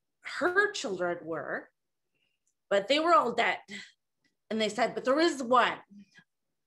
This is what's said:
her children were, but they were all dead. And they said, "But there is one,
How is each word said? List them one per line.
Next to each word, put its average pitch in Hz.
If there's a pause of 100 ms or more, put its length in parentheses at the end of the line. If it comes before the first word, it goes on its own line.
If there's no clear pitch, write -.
(200)
her 381
children 175
were, 160 (1000)
but 196
they 285
were 330
all 254
dead. 196 (920)
And 220
they 214
said, 214
"But 208
there 269
is 320
one, 233 (880)